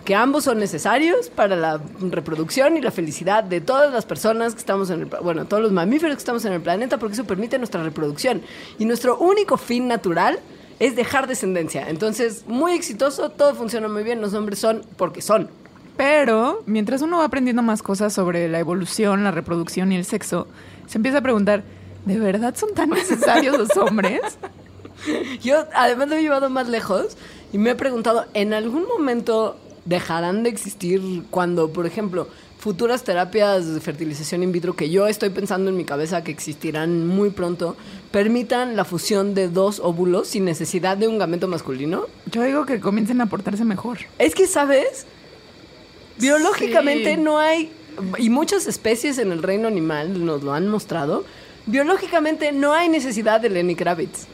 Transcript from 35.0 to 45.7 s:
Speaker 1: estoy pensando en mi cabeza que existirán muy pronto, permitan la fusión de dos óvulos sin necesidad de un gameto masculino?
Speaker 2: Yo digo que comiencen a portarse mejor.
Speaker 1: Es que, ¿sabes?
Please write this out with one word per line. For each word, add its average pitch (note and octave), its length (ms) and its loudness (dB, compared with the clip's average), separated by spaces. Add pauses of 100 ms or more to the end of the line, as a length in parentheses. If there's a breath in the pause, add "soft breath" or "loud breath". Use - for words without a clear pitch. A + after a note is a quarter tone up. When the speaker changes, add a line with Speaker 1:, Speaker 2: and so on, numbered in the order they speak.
Speaker 1:
estoy G#3 220 0
pensando F#3+ 400 -2
en F#3+ 80 -2
mi E3+ 80 -4
cabeza D#3+ 400 -2
que D#3+ 60 -8
existirán D#3+ 760 -2
muy G3 220 2
pronto, F3 480 -4 (340 loud breath)
permitan A#3+ 640 0
la G3+ 80 2
fusión G3 500 -2
de F#3+ 140 2
dos F#3+ 340 0
óvulos F3 460 2
sin G3+ 160 -2
necesidad F3+ 540 -2
de A3 100 2
un A3 120 0
gameto F3 280 -2
masculino? D#3+ 600 -4 (240)
Speaker 2:
Yo A#3 120 -2
digo C4+ 220 0
que B3+ 160 -2
comiencen A3 400 0
a A#3 60 2
portarse G3+ 360 -2
mejor. A3 360 -2 (200)
Speaker 1:
Es D4 160 4
que, F#4+ 120 6
¿sabes? C#4+ 580 2 (1120)